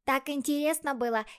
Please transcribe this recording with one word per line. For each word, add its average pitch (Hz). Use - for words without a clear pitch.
"Так 269
интересно 294
было, 226